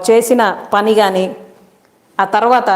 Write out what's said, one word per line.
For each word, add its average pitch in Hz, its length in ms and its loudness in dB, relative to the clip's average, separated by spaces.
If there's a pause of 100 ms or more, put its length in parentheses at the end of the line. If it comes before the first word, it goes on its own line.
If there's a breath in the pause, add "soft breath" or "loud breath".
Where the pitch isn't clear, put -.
(100)
చేసిన 226 480 2 (140)
పని 214 220 0
కానీ, 190 420 0 (840)
ఆ 196 40 0
తర్వాత 226 520 0